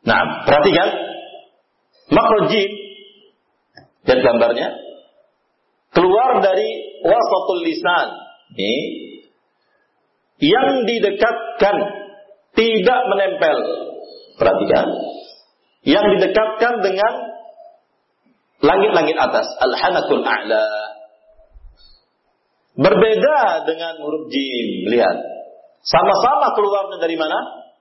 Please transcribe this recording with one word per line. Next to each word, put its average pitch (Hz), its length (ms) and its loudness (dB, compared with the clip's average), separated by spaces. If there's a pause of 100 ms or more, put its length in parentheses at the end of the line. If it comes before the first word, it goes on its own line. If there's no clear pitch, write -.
Nah, 90 480 0
perhatikan. 165 400 4 (1200)
Makhraj 202 380 2
jim, 202 220 0 (1300)
lihat 127 220 4
gambarnya. 117 420 2 (1300)
Keluar 220 480 4
dari 196 260 2 (380)
wasatul 190 580 2
lisan. 165 440 0 (440)
Ini 113 280 -4 (1600)
yang 247 480 2
didekatkan, 202 880 0 (800)
tidak 226 500 4
menempel. 185 500 0 (840)
Perhatikan. - 460 2 (1000)
Yang 196 200 4 (120)
didekatkan 214 680 0
dengan 196 300 0 (1500)
langit-langit 170 560 2
atas, 123 300 0 (160)
al-hanakul 143 640 0
a'la. 107 420 0 (2000)
Berbeda 214 960 2
dengan 165 320 -8
huruf 151 320 -6
jim. 117 560 -4
Lihat. 101 280 2 (640)
Sama-sama 226 720 2
keluarnya 196 480 -2
dari 165 160 -2
mana? 180 440 -4 (200)